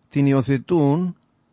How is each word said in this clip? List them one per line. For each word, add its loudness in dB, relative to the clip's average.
την 0
υιοθετούν 0